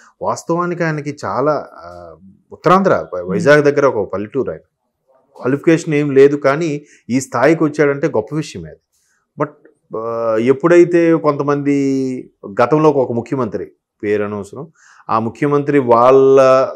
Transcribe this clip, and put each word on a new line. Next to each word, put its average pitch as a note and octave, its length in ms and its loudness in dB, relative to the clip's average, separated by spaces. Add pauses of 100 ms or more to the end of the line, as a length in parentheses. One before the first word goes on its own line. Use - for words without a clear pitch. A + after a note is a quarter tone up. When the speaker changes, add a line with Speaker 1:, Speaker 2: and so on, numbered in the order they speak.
(220)
Speaker 1:
వాస్తవానికి F3 600 -4
ఆయనకి D3 420 -6
చాలా, B2+ 480 -2
ఆ, E2+ 420 -20 (360)
ఉత్తరాంధ్ర D#3+ 600 2
వై-, F2+ 80 -6
Speaker 2:
Hmm. F2+ 100 -8
Speaker 1:
వైజాగ్ C3+ 320 4
దగ్గర C#3 220 2
ఒక A2+ 280 -2
పల్లెటూరు G#2 380 -6
ఆయన. D#2 80 -12 (760)
క్వాలిఫికేషన్ D3+ 580 -2
ఏం D3 180 -2
లేదు C#3 240 6
కానీ C#3+ 460 -2 (280)
ఈ B3+ 120 0
స్థాయికి D#3+ 420 0
వచ్చాడంటే D3 440 -2
గొప్ప A#2+ 280 -4
విషయమే F2+ 340 -10
అది. D2 100 -20 (600)
But, D3+ 100 -6 (480)
ఆ, A2+ 440 -4
ఎప్పుడైతే E3+ 760 2
కొంతమంది C#3+ 580 -2 (720)
గతంలో B2 440 2
ఒక C3 220 0
ముఖ్యమంత్రి A2 600 -6 (320)
పేరు G#2 200 -2
అనవసరం, G#2 440 -10 (420)
ఆ A2 100 0
ముఖ్యమంత్రి C#3+ 600 -2
వాళ్ళ C3 960 4